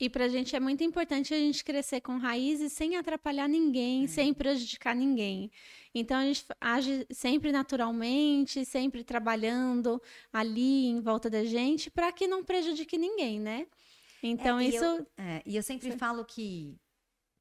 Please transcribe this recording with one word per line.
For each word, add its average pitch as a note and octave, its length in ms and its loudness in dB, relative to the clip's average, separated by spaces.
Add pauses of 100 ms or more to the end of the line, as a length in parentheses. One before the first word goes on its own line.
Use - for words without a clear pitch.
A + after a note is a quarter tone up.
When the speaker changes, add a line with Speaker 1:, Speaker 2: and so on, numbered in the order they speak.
Speaker 1:
E B3 80 2
pra B3 200 2
gente B3+ 260 -2
é B3+ 60 0
muito C4+ 200 0
importante D#4+ 520 0
a D#4 40 2
gente D4 240 2
crescer C#4 380 -2
com B3+ 180 -6
raízes C4+ 540 0
sem D#4+ 240 -2
atrapalhar C#4+ 540 -2
ninguém, C4 560 2
Speaker 2:
É. - 20 0
Speaker 1:
sem C#4+ 260 2
prejudicar B3+ 640 -2
ninguém. G#3+ 560 0 (420)
Então A#3 240 0
a C4+ 60 2
gente C#4 220 0
fa-, - 160 -12
age C4 500 0
sempre C#4+ 400 0
naturalmente, C4+ 1120 2
sempre B3+ 400 -2
trabalhando A#3 960 0 (300)
ali A#3+ 540 2
em A#3 160 0
volta A3+ 280 0
da G#3+ 140 2
gente B3 480 0
pra F4 220 0
que F#4+ 140 0
não F#4 180 -2
prejudique E4 520 -2
ninguém, D#4+ 440 -2
né? A3+ 260 -6 (560)
Então A#3+ 340 2
Speaker 2:
É, B3 60 2
e B3 60 4
Speaker 1:
isso A#3 160 0
Speaker 2:
eu... E4 200 0 (120)
é, E3+ 280 -6
e G3+ 120 -4
eu G#3 60 -4
sempre B3+ 280 -8
Speaker 1:
Sim. A#3+ 60 -6
Speaker 2:
falo A#3 260 -4
que F3+ 540 -10 (640)